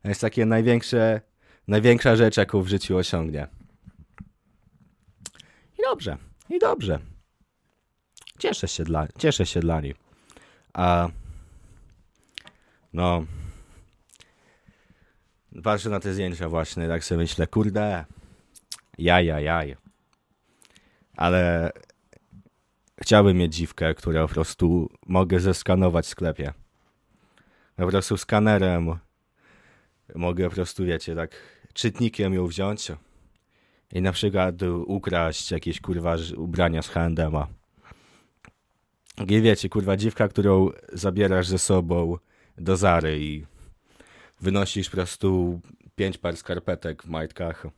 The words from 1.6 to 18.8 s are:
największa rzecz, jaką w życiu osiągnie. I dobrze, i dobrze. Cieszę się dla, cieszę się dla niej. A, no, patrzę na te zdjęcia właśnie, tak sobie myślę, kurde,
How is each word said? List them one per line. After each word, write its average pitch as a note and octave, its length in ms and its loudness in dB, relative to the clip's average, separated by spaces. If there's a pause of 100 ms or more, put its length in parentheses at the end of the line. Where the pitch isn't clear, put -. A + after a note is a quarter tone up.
największa A#2 480 6
rzecz, A2 220 4
jaką G2 240 2
w F#2 60 -2
życiu F#2+ 300 0
osiągnie. D#2+ 500 -2 (2250)
I - 40 -2
dobrze, B2 340 -4 (320)
i F4 100 -2
dobrze. G2 400 0 (1400)
Cieszę - 280 -4
się - 160 -6
dla, D#2 240 -2 (100)
cieszę C#3+ 280 0
się - 140 -4
dla E2 220 0
niej. C#2 140 -10 (760)
A, F2 360 2 (1800)
no, F2 320 0 (2500)
patrzę G#2 260 0
na G2+ 100 -2
te G2 140 -4
zdjęcia F2+ 360 -4
właśnie, E2 380 -4
tak E2 160 -2
sobie E2+ 140 -2
myślę, E2 300 -2
kurde, G#2 580 -2 (920)